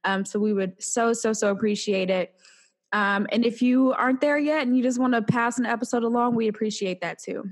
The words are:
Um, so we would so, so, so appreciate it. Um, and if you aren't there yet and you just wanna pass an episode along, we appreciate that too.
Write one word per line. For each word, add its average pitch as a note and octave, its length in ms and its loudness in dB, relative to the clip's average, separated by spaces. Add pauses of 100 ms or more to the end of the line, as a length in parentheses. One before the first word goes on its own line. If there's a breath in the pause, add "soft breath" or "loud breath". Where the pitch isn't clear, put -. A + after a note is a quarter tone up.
Um, G3 200 0
so G#3 160 -4
we G#3+ 120 2
would F#3+ 300 -2
so, A#3 300 0
so, A#3 200 0
so G#3 200 0
appreciate G3+ 580 0
it. F3+ 240 -2 (580 soft breath)
Um, G3+ 400 0
and A#3 140 2
if A#3 160 0
you B3+ 320 4
aren't C4 260 0
there D4 180 2
yet D4+ 280 0
and B3 100 2
you B3+ 60 2
just B3 160 0
wanna B3 240 2
pass A#3+ 360 0
an B3+ 60 0
episode A#3 380 -2
along, A#3+ 320 0
we A3+ 120 0
appreciate G#3 540 -4
that E3+ 180 -6
too. - 340 -10